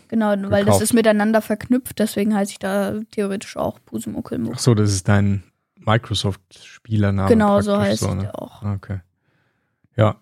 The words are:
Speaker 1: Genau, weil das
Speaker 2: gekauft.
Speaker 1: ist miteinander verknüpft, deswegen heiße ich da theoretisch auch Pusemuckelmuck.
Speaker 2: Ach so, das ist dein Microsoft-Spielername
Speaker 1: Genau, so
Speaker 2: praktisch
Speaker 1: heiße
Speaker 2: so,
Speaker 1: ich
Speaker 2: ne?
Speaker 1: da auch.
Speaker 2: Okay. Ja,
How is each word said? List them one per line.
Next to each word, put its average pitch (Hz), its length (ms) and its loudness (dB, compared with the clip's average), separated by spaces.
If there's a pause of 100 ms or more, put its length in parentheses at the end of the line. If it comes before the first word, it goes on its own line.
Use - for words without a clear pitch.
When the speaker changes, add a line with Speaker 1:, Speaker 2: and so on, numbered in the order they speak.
Speaker 1:
Genau, 214 220 0
weil 196 200 -2
das 202 160 0
Speaker 2:
gekauft. 202 180 6
Speaker 1:
ist 220 100 0
miteinander 220 480 4
verknüpft, - 560 -4
deswegen 208 380 0
heiße 196 160 -2
ich - 80 -16
da 202 400 -2 (120)
theoretisch 196 460 -6
auch - 280 -4
Pusemuckelmuck. - 720 -8
Speaker 2:
Ach - 40 -10
so, 120 160 4
das 104 160 2
ist 95 160 -4
dein 101 360 2 (360)
Microsoft-Spielername 101 1500 -2
Speaker 1:
Genau, 208 320 4
so 208 120 -2
Speaker 2:
praktisch 202 200 0
Speaker 1:
heiße 151 120 -2
Speaker 2:
so, 101 60 0
Speaker 1:
ich 95 60 -2
Speaker 2:
ne? 98 60 -4
Speaker 1:
da - 160 -8
auch. - 240 -14
Speaker 2:
Okay. 101 360 -6 (1000)
Ja, 107 240 2